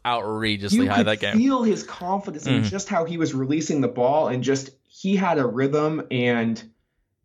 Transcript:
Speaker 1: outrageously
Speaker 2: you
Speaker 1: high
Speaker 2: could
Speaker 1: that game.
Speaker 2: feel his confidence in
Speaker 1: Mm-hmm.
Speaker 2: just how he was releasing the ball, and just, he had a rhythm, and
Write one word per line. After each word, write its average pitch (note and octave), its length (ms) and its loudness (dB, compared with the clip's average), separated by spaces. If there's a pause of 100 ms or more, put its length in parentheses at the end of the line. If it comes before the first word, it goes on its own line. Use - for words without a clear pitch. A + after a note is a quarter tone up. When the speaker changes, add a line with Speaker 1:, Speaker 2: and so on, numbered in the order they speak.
Speaker 1:
outrageously A2 800 0
Speaker 2:
you - 40 0
Speaker 1:
high G3+ 80 2
Speaker 2:
could A3+ 100 4
Speaker 1:
that G#2+ 120 2
game. G3+ 180 0
Speaker 2:
feel B3+ 260 4
his G3+ 200 0
confidence F3+ 640 -6
in A#2+ 140 2
Speaker 1:
Mm-hmm. G#2+ 80 0
Speaker 2:
just G3 180 -6
how E3+ 180 0
he E3+ 120 -6
was D3 160 -2
releasing C#3+ 480 -2
the A#2+ 60 2
ball, C3 420 2
and B2 140 -2
just, C3+ 260 0 (180)
he - 280 -2
had F#3 220 2
a C3+ 80 2
rhythm, C#3+ 640 0
and A#2+ 500 0 (640)